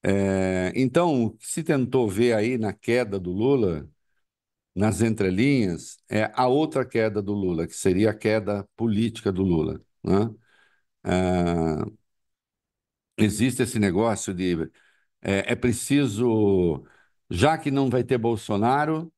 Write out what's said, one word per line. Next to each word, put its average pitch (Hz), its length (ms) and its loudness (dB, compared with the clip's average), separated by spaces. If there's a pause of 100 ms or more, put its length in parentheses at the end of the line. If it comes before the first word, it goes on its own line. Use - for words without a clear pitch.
É, 95 720 0
então, 131 500 2
o 107 60 -4
que - 140 -20
se - 160 -8
tentou 127 480 0
ver 113 240 2
aí 117 240 0
na 104 160 -4
queda 113 460 -2
do 90 120 -6
Lula, 98 560 0 (840)
nas 101 280 0
entrelinhas, 107 960 0 (100)
é 107 260 0
a 127 140 2
outra 143 380 0
queda 110 360 -2
do 101 120 -4
Lula, 87 340 -2
que - 80 -16
seria 98 360 2
a - 20 -6
queda 104 540 -2 (100)
política 113 540 -2
do 95 120 0
Lula, 80 380 0 (220)
né? 107 300 2 (720)
Ah, 87 840 0 (1300)
existe 110 460 2
esse 113 140 -2
negócio 101 560 0
de, 90 200 -2 (680)
é, 98 300 -2
é 120 40 2
preciso, 110 1300 0 (460)
já 143 280 2
que 147 120 -4
não 135 200 2
vai 120 140 0
ter 123 140 0
Bolsonaro 120 1000 0